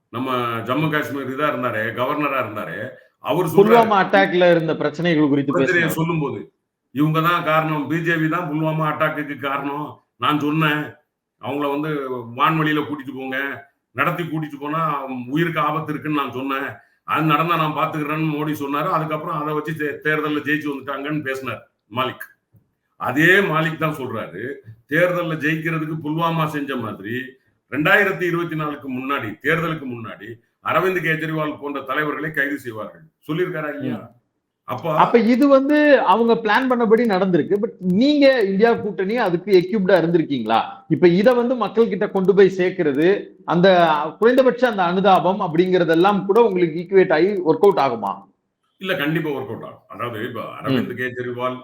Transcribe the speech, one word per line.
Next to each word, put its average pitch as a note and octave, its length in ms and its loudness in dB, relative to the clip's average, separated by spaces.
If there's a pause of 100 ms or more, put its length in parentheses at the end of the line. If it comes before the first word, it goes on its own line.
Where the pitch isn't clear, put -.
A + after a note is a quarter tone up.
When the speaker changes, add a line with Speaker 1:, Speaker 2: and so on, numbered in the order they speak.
(100)
Speaker 1:
நம்ம C3 200 -6 (280)
ஜம்மு C3 320 -2
காஷ்மீர் C#3 420 -4
இதா D3 160 -2
இருந்தாரு, B2 340 -2 (120)
கவர்னரா C3+ 460 -2
இருந்தாரு, G2+ 380 -8 (460)
அவர் F3 220 0
சொல்றாரு, D#3+ 120 0
Speaker 2:
புல்வாமா G#3+ 400 6
அட்டாக்ல F#3 520 4
இருந்த E3 260 2
பிரச்சனைகள் D3+ 520 0
குறித்து C#3 240 0
Speaker 1:
பிரச்சனையை C#3+ 360 2
Speaker 2:
பேசினார். D#3 100 -4
Speaker 1:
சொல்லும்போது, D#3+ 400 -2 (560)
"இவங்க D#3 260 2
தான் E3+ 240 0
காரணம், D#3 420 0
பி D#3+ 140 -2
ஜே E3+ 160 0
பி D#3 120 0
தான் E3+ 200 -4
புல்வாமா D#3 380 -2
அட்டாக்குக்கு D3+ 520 -2
காரணம், C#3 480 -6 (300)
நான் D3 240 0
சொன்னேன், D3+ 420 0 (600)
அவங்கள C#3+ 280 -4
வந்து D3+ 200 -4 (440)
வான்வழியில D3+ 480 2
கூட்டிட்டு C#3 320 -8
போங்க, C3 240 -6 (580)
நடத்தி D#3+ 260 -2
கூட்டிட்டு D3+ 380 -6
போனா D3 200 -4 (480)
உயிருக்கு D#3 320 0
ஆபத்து D#3 320 -2
இருக்குன்னு D3+ 300 -4
நான் B2 160 -8
சொன்னேன், C3+ 300 -4 (360)
அது C#3+ 200 0
நடந்தா D#3+ 320 2
நான் D#3 220 0
பாத்துக்கிறேன்னு" D#3 520 -2
மோடி D3+ 220 -2
சொன்னாரு. D3 380 -4
அதுக்கப்புறம் D#3 480 -2
அதை D3+ 160 -4
வச்சு D3+ 180 -4
தே-, D3 280 -4
தேர்தல்ல D3+ 400 -2
ஜெயிச்சு D3 300 -2
வந்துட்டாங்கன்னு C#3 520 -6
பேசினார் C3 400 -8 (280)
மாலிக். A#2+ 360 -6 (760)
அதே D3 400 4
மாலிக் D#3+ 440 0
தான் D3+ 140 -2
சொல்றாரு, G#2 440 -8 (460)
தேர்தல்ல E3+ 460 -2
ஜெயிக்கிறதுக்கு D#3 680 -4
புல்வாமா E3 440 -2
செஞ்ச C#3 300 -6
மாதிரி G#2 380 -8 (580)
ரெண்டாயிரத்தி F3+ 500 2
இருபத்தி E3+ 340 -2
நாலுக்கு D3 320 -6
முன்னாடி, C3 400 -4 (120)
தேர்தலுக்கு D#3+ 460 -2
முன்னாடி G#2+ 420 -12 (360)
அரவிந்த் E3+ 360 0
கெஜ்ரிவால் D#3 580 -2
போன்ற C#3+ 220 -8
தலைவர்களை D3 500 -4
கைது C#3+ 280 -4
செய்வார்கள் G#2+ 460 -12 (180)
சொல்லியிருக்காரா D#3+ 460 -4
இல்லையா? C3 280 -6
Speaker 2:
ம். - 120 -14 (600)
Speaker 1:
அப்ப B2 260 -6
Speaker 2:
அப்ப F3 240 4
இது A#3 300 4
வந்து C#4 280 4 (240)
அவங்க A3+ 340 4
பிளான் A3 340 2
பண்ணபடி A#3+ 380 4
நடந்திருக்கு. F#3 480 2
But G3+ 180 -2 (180)
நீங்க C#4 360 4 (140)
இந்தியா G3 340 2
கூட்டணி G3+ 420 -4
அதுக்கு F#3+ 360 -2
எக்யூப்டா F#3 440 4
இருந்திருக்கீங்களா? C#3 640 2 (300)
இப்ப D#3+ 200 4
இத G3+ 240 6
வந்து A#3+ 220 0
மக்கள் A3+ 340 0
கிட்ட G3 200 -2
கொண்டு G3 260 2
போய் F#3+ 160 6
சேர்க்கிறது, F3+ 560 0 (380)
அந்த F3 240 4 (500)
குறைந்தபட்ச B3 500 4
அந்த G3+ 160 0
அனுதாபம் F#3 560 2
அப்படிங்கறதெல்லாம் F3+ 840 2
கூட G3 180 4
உங்களுக்கு F3 380 0
ஈக்குவேட் F3+ 320 4
ஆகி E3 180 4 (100)
ஒர்க் D#3+ 260 2
அவுட் F#3 120 4
ஆகுமா? A2+ 340 0 (680)
Speaker 1:
இல்ல, F#3+ 160 -4
கண்டிப்பா D#3 340 -2
ஒர்க் C3 200 -8
அவுட் F#2+ 140 -12
ஆகும். - 240 -18
அதாவது G#2+ 360 -8
இப்ப A2+ 260 -8
அரவிந்த் B2 440 -2
Speaker 2:
ம். A#2 40 -10
Speaker 1:
கெஜ்ரிவால் B2 640 -6